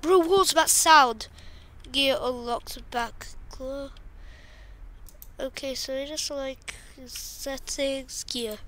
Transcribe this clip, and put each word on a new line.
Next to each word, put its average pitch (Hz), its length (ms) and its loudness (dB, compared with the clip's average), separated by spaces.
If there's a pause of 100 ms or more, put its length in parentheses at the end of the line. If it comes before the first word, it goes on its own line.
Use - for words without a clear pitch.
Bro, 359 200 8
what's 370 340 4
that 320 160 4
sound? 269 580 8 (640)
Gear 269 280 2
unlocked 240 680 -6
back. 233 380 -6 (220)
Glow. 277 400 -10 (1500)
Okay, 269 360 -8
so 269 200 -8
we 269 120 -6
just, 302 240 -6
like, 269 440 -8 (320)
settings, 269 1160 -6
gear. 220 440 -8